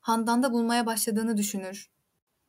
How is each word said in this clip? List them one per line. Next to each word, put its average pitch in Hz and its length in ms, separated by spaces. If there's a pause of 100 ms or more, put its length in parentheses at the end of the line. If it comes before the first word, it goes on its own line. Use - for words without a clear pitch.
Handan'da 233 520
bulmaya 233 320
başladığını 220 520
düşünür. 196 540 (580)